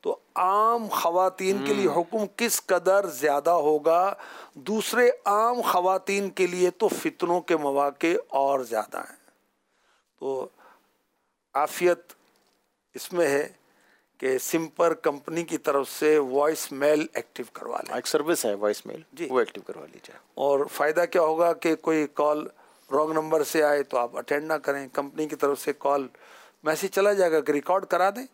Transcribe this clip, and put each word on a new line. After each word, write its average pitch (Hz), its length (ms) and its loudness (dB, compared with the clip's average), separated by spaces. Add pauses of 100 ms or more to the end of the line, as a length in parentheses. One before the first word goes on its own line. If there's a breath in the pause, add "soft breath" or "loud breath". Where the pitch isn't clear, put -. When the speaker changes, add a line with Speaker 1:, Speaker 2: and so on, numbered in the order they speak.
Speaker 1:
تو - 180 -4 (160)
عام 214 540 2
خواتین 185 760 0
کے 214 80 0
لیے 196 140 2
Speaker 2:
ہم۔ 147 100 0
Speaker 1:
حکم 214 260 -2 (120)
کس - 300 -2
قدر 190 400 2
زیادہ 143 440 0
ہوگا، 160 640 2 (400 loud breath)
دوسرے 220 560 2 (140)
عام 226 360 2
خواتین 190 720 0
کے 185 160 0
لیے 180 240 2
تو 196 180 0
فتنوں 170 520 -2
کے 165 160 0
مواقع 143 500 0 (220)
اور 139 320 2
زیادہ 113 360 -4
ہیں۔ 50 200 -12 (1040)
تو 135 280 -6 (1040 soft breath)
عافیت 170 580 0 (840)
اس - 180 -12
میں 175 140 2
ہے 139 220 0 (720 soft breath)
کہ 131 200 0
سمپر 165 560 -2
کمپنی 160 500 -4
کی 160 140 -6
طرف 139 320 -2
سے 156 280 2
وائس 143 540 0
میل 151 420 2
ایکٹیو - 380 -10
کروا - 340 -8
لیں۔ - 80 -8
Speaker 2:
ایک 120 120 -6
سروس 151 380 0
ہے 107 100 0
وائس 104 320 -2
میل، 110 160 -14 (100)
Speaker 1:
جی۔ 170 180 -10
Speaker 2:
وہ 127 80 2
ایکٹیو 104 280 -2
کروا - 200 -14
لیجیے۔ - 320 -20 (160)
Speaker 1:
اور 139 380 0
فائدہ 156 380 0
کیا 180 120 2
ہوگا 160 300 2
کہ 160 220 0
کوئی 156 400 0
کال 151 320 0 (460 soft breath)
رانگ 156 200 0
نمبر 156 320 0
سے 156 180 0
آئے 147 200 2
تو 135 160 -4
آپ 120 180 -4
اٹینڈ 147 280 -2
نہ 156 80 -4
کریں، 139 400 -4
کمپنی 151 360 -4
کی 147 80 -8
طرف 139 240 0
سے 147 180 -4
کال 139 280 0 (560 loud breath)
میسج 156 240 -2
چلا 196 260 2
جائے 185 200 2
گا 156 80 4
کہ 143 120 0
ریکارڈ 180 320 0
کرا 185 260 2
دیں 247 240 -12